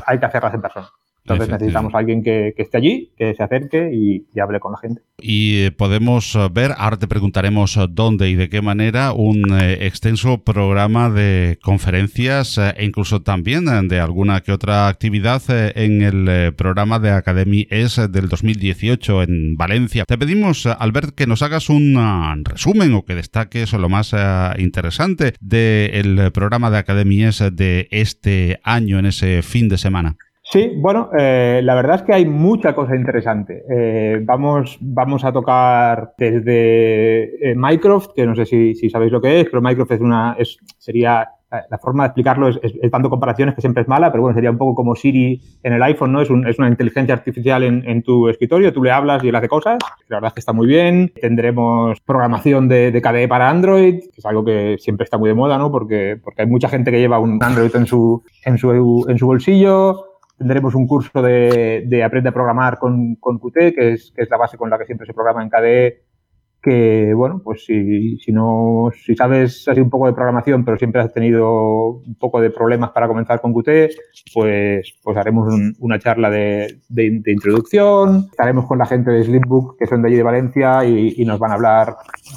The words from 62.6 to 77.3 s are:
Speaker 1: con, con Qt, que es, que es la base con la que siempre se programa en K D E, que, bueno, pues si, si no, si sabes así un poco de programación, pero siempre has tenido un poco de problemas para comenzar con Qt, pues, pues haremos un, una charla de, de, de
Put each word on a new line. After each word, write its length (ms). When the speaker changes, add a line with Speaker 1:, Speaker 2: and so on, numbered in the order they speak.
Speaker 1:
con, 360
con 240
Qt, 360
que 160
es, 240
que 60
es 80
la 80
base 200
con 120
la 80
que 80
siempre 200
se 80
programa 300
en 60
K 100
D 280
E, 160
que, 520
bueno, 300
pues 220
si, 540
si 120
no, 580
si 140
sabes 500
así 140
un 80
poco 180
de 60
programación, 500
pero 140
siempre 240
has 120
tenido 760
un 280
poco 220
de 120
problemas 400
para 180
comenzar 320
con 120
Qt, 380
pues, 720
pues 140
haremos 360
un, 260
una 200
charla 300
de, 480
de, 340
de 120